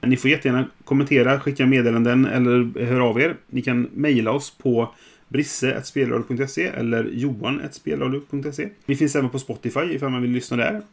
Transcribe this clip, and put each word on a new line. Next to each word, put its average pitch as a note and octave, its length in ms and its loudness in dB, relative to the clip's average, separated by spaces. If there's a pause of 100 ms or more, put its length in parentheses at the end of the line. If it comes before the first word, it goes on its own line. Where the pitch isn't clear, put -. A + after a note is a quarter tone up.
Ni B2+ 160 2
får C3+ 140 0
jättegärna C3 380 0 (160)
kommentera, C#3 560 2
skicka C#3 260 0
meddelanden A#2+ 600 4
eller A#2+ 580 2
hör B2+ 160 0
av A#2+ 200 2
er. E3 160 0 (100)
Ni B2+ 160 -4
kan B2 320 -2
mejla B2+ 380 2
oss C#3 260 -4
på A#2 360 0 (340)
brisse C3+ 480 -2
at B2+ 100 -8
spelradio B2 380 0
punkt C3+ 260 -4
se E3+ 160 -4
eller A#2 460 -2
johan A#2+ 480 -4
at - 140 -10
spelradio C#3+ 460 -4 (100)
punkt C#3+ 240 -6
se. D3+ 140 -6 (180)
Vi C#3 100 0
finns D3+ 200 2
även C3 140 2
på C#3 80 -6
Spotify A#2+ 420 -6 (140)
ifall C#3 160 -2
man B2+ 120 -2
vill B2 80 0
lyssna B2 260 -2
där. G#3 260 0 (100)